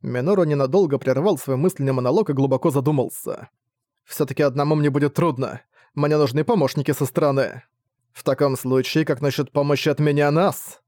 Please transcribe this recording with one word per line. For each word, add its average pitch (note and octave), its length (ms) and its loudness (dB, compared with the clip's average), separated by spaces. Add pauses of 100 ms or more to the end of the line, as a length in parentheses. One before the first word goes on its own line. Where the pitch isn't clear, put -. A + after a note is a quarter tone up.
Минору D3+ 420 0
ненадолго D3 540 2
прервал C#3+ 400 0
свой C3+ 180 -4
мысленный C#3 380 -2
монолог C3+ 360 0
и D3 40 0
глубоко C3+ 380 2
задумался. C#3 800 -2 (540)
«Все-таки D3 400 -4
одному C#3+ 320 2
мне D3 140 2
будет C#3+ 240 0
трудно. C3+ 480 -2 (320)
Мне D3 240 0
нужны D3 260 2
помощники F3+ 480 0
со C#3 140 0
стороны. C3+ 580 0 (480)
В - 120 -20
таком C#3 340 0
случае, C3 480 0
как C3+ 160 -2
насчет C#3 300 -2
помощи C#3+ 380 0
от C#3+ 100 -2
меня D3 320 2
нас?» E3+ 560 -2